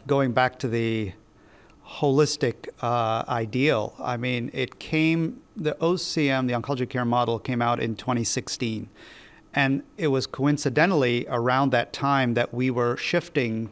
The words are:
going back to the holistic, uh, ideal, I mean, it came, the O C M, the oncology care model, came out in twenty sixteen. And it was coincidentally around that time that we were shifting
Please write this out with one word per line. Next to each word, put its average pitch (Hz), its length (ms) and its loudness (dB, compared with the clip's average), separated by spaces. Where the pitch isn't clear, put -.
going 135 280 2
back 127 260 2
to 131 80 -2
the 113 460 0
holistic, 139 800 0
uh, 117 480 0
ideal, 117 680 0
I 123 200 -4
mean, 120 360 -4
it 131 240 -6
came, 160 640 0
the 151 240 -4
O 170 160 2
C 156 340 0
M, 131 160 2
the 123 80 0
oncology 120 360 -2
care 123 160 -2
model, 120 340 2
came 123 220 -4
out 120 180 0
in 117 160 -2
twenty 120 300 -2
sixteen. 110 640 -4
And 139 300 2
it 170 100 -2
was 135 200 0
coincidentally 143 1000 2
around 127 420 2
that 120 220 0
time 135 400 2
that 117 200 0
we 127 160 0
were 120 280 0
shifting 113 760 -2